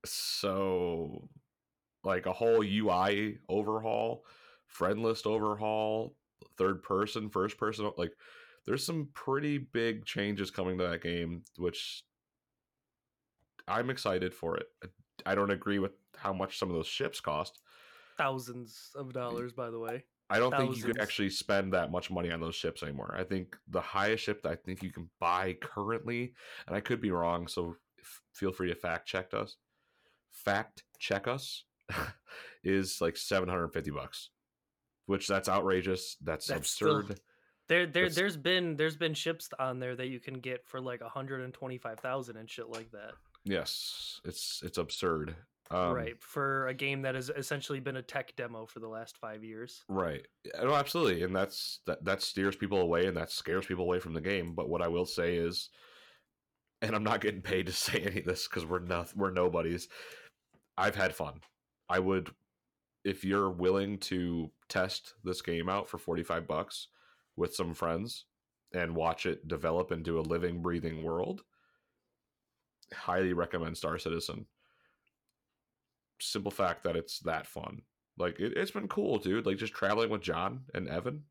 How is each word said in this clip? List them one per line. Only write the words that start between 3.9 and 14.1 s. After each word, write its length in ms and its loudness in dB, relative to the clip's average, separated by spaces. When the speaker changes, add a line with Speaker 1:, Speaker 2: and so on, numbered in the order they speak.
Speaker 1:
friend 340 0
list 240 2
overhaul, 880 2
third 260 4
person, 460 2
first 280 0
person, 400 0
like, 160 0
there's 200 0
some 280 -2
pretty 440 0
big 480 0
changes 440 0
coming 280 -2
to 100 2
that 140 0
game, 420 -2
which 460 -4
I'm 220 0
excited 440 0